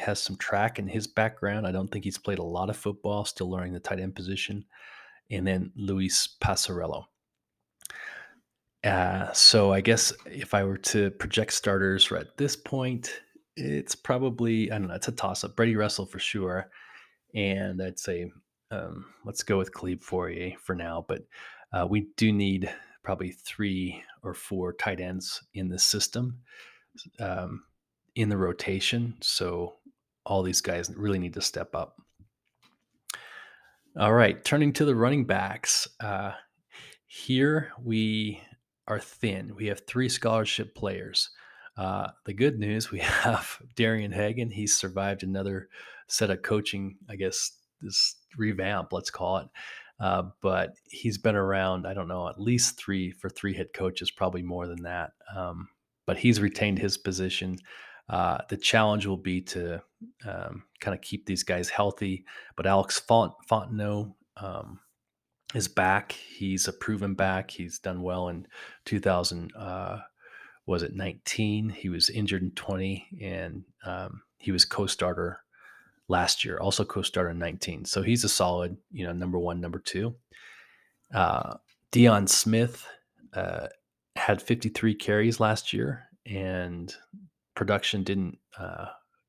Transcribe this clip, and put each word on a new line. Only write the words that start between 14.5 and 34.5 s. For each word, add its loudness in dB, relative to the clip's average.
I -2
don't -2
know, -6
it's -6
a -2
toss-up. -4
Brady 4
Russell 0
for -14
sure. -4
And 0
I'd -6
say, -4
um, -8
let's -8
go 2
with -2
Caleb -6
Fourier -4
for -4
now. -6
But, -4
uh, 0
we 2
do 6
need 2
probably -4
three -6
or -8
four -4
tight -4
ends -6
in -4
this 0
system, 0
um, -6
in 2
the 2
rotation. 0
So -2
all 2
these 2
guys -2
really 2
need -2
to -6
step -2
up. -6
All 6
right, 8
turning 4